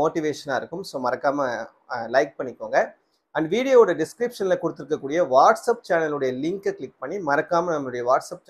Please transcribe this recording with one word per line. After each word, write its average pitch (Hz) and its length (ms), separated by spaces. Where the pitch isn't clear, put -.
மோட்டிவேஷனா 151 600
இருக்கும். - 300
So 135 160
மறக்காம, 139 400
அஹ், 117 220
like 147 240
பண்ணிக்கோங்க. 120 400
And 156 180
வீடியோவோட 233 480
டிஸ்கிரிப்ஷன்ல 196 640
கொடுத்திருக்கக்கூடிய 151 560
WhatsApp 220 520
சேனலுடைய 151 440
லிங்கை 196 360
click - 240
பண்ணி 156 120
மறக்காம 170 460
நம்மளுடைய 123 340
WhatsApp 160 400